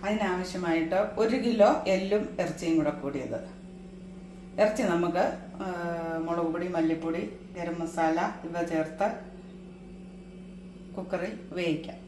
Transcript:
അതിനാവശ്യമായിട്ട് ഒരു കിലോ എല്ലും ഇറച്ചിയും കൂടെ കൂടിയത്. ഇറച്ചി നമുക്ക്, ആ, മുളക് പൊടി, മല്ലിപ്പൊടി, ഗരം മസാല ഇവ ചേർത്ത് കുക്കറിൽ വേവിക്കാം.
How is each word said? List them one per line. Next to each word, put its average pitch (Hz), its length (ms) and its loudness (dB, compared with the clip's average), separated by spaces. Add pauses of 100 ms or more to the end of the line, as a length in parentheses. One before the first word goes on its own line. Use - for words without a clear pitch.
അതിനാവശ്യമായിട്ട് 185 880 2
ഒരു 214 400 4
കിലോ 226 520 6
എല്ലും 196 520 2
ഇറച്ചിയും 165 380 2
കൂടെ 147 120 4
കൂടിയത്. 139 600 -4 (1120)
ഇറച്ചി 214 220 6
നമുക്ക്, 175 540 2 (260)
ആ, 190 40 -2 (500)
മുളക് 165 280 0
പൊടി, 175 220 0
മല്ലിപ്പൊടി, 165 680 0 (240)
ഗരം 170 220 -4
മസാല 165 520 2 (120)
ഇവ 170 200 -2
ചേർത്ത് 160 480 0 (1800)
കുക്കറിൽ 185 440 -4 (140)
വേവിക്കാം. 170 420 -2 (120)